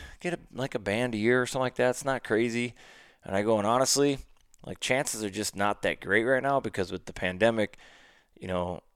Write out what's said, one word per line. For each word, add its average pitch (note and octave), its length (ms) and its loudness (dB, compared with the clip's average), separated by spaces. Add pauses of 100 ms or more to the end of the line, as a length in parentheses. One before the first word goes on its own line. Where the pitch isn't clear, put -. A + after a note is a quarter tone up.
(200)
get - 140 -6
a, - 60 -8 (140)
like, C3 220 -6
a A#2 40 -2
band A2 360 -2
a - 20 -2
year A#2+ 240 4
or A#2+ 60 0
something C3 160 -2
like B2 120 -4
that. B2+ 160 2
It's - 140 -4
not C3 180 -2
crazy." A#2 500 0 (500)
And F2 120 -4
I G#2 80 2
go, A2 160 4
"And G2+ 80 2
honestly, C3+ 520 2 (460)
like, - 140 -12
chances B2+ 440 0
are G2+ 60 -2
just G2+ 260 -6
not G2+ 280 0
that E2+ 180 -2
great G#2 220 2
right C3 200 0
now C#3 160 2
because G2 320 -4
with F2+ 140 -8
the - 80 -14
pandemic, G#2 640 0 (640)
you F#2 80 -12
know F2+ 340 -4 (140)